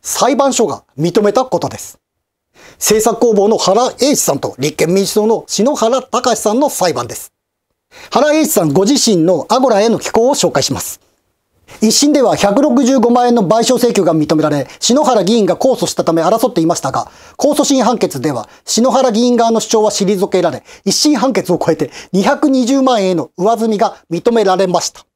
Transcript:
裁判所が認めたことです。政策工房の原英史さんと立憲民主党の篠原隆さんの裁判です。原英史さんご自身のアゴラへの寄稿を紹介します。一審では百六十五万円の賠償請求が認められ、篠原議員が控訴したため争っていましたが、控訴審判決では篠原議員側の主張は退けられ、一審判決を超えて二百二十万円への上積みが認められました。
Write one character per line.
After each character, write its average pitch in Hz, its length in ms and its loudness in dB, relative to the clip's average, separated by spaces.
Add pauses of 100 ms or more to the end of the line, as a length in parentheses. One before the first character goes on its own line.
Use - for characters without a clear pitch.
裁 254 340 -2
判 277 160 0
所 226 160 0
が - 160 -10 (160)
認 170 220 0
め 208 100 2
た 254 140 0
こ 180 140 -4
と 135 100 -6
で - 80 -12
す。 - 200 -18 (800)
政 214 240 0
策 226 200 0
工 240 120 2
房 202 140 2
の 220 100 2
原 208 440 0
英 262 140 2
史 - 20 -4
さ - 160 -2
ん 135 60 -4
と - 200 -8
立 147 160 -4
憲 160 140 0
民 190 160 2
主 - 80 -8
党 214 140 0
の 202 200 -2
篠 254 280 0
原 247 260 0
隆 247 400 -2
さ 214 100 0
ん 226 80 0
の 294 100 0
裁 180 220 -2
判 123 160 -6
で 107 80 -14
す。 - 160 -18 (800)
原 294 220 2
英 311 100 2
史 - 80 -2
さ 180 140 0
ん 147 80 0
ご 190 100 4
自 254 120 2
身 196 280 2
の 170 240 0
ア 233 120 2
ゴ 262 100 2
ラ 208 100 2
へ 214 80 2
の 208 120 0
寄 - 120 -10
稿 233 180 2
を 294 60 0
紹 170 160 -2
介 139 100 -2
し - 120 -4
ま 87 80 -6
す。 - 180 -14 (840)
一 220 100 2
審 294 220 2
で 285 80 2
は 196 140 2
百 202 260 2
六 277 220 2
十 262 160 2
五 233 100 2
万 247 200 2
円 240 60 2
の 214 120 0
賠 220 120 2
償 233 160 2
請 240 180 0
求 196 100 2
が 160 100 2
認 156 220 0
め 156 80 2
ら 151 60 0
れ、 143 180 -4 (120)
篠 285 240 0
原 226 200 2
議 202 100 0
員 220 120 2
が 247 100 0
控 262 240 0
訴 - 80 -2
し - 80 -8
た 165 80 -4
た 165 100 0
め 165 80 0
争 220 280 0
っ - 40 -8
て 165 80 0
い 165 60 0
ま 165 80 0
し - 60 -8
た 135 100 -4
が、 - 180 -6 (280)
控 285 220 0
訴 285 40 2
審 269 200 2
判 220 140 0
決 156 240 -4
で 151 100 -2
は 117 160 -8 (180)
篠 240 260 0
原 262 200 2
議 214 100 0
員 247 160 2
側 226 120 2
の 226 100 0
主 - 80 -8
張 214 160 0
は 214 60 2
退 196 380 -2
け 185 140 0
ら 170 100 0
れ、 - 120 -12 (220)
一 196 60 0
審 302 260 0
判 247 160 0
決 - 180 -2
を 165 120 0
超 170 80 0
え 156 40 2
て 156 140 -6 (220)
二 190 100 0
百 269 280 0
二 262 160 2
十 269 160 0
万 247 200 2
円 185 100 0
へ 180 40 0
の 156 220 -6
上 214 200 0
積 226 120 -2
み 214 80 -2
が 202 200 -2 (140)
認 175 220 0
め 226 100 2
ら 190 120 2
れ 190 120 0
ま 175 140 0
し - 100 -8
た。 - 140 -20 (100)